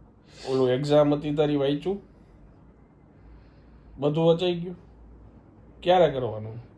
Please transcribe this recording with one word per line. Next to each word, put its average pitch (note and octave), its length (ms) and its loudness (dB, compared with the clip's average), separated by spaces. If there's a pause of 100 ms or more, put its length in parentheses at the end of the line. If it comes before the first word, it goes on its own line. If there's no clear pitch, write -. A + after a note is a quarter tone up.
(480)
ઓલું C3 220 2
એક્ઝામ D3 440 2
હતી D3 200 -4
તારી, D3 220 0
વાંચ્યું? C#3+ 440 -2 (2000)
બધું D3+ 280 0
વચાઈ E3+ 340 0
ગયું? F3+ 160 -12 (1040)
ક્યારે F3 300 4
કરવાનું? A2+ 500 -8 (160)